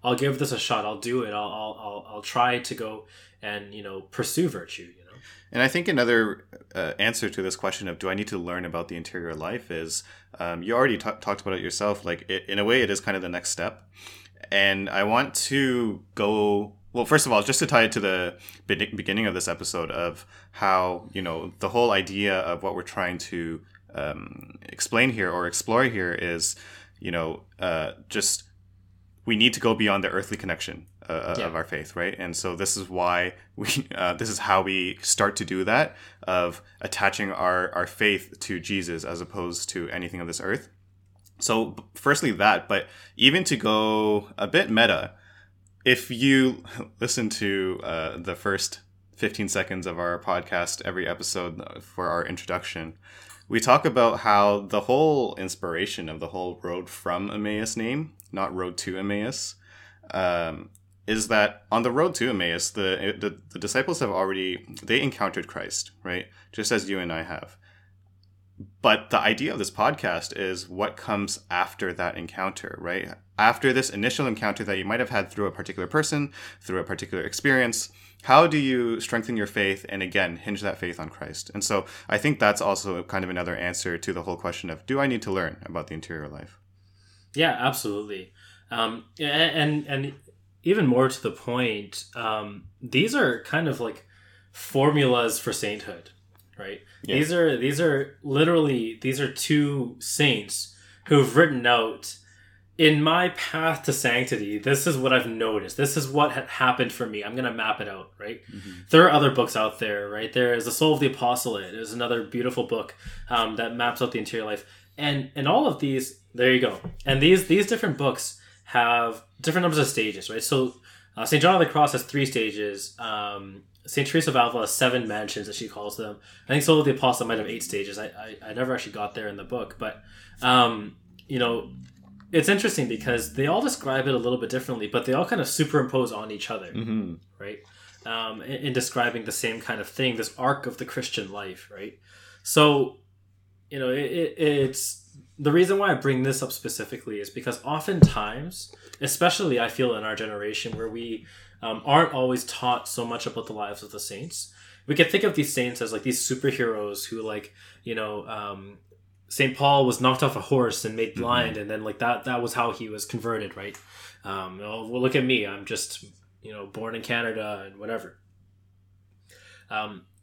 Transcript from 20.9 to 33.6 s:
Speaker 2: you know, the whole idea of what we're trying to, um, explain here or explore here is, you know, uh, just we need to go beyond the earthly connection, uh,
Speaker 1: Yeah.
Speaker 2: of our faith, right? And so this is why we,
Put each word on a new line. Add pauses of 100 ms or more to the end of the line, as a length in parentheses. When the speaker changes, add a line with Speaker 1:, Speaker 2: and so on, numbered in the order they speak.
Speaker 2:
you
know,
the
whole
idea
of
what
we're
trying
to, (320)
um, (120)
explain
here
or
explore
here
is, (440)
you
know, (180)
uh, (140)
just (840)
we
need
to
go
beyond
the
earthly
connection, (220)
uh,
Speaker 1:
Yeah.
Speaker 2:
of
our
faith,
right?
And
so
this
is
why (220)
we,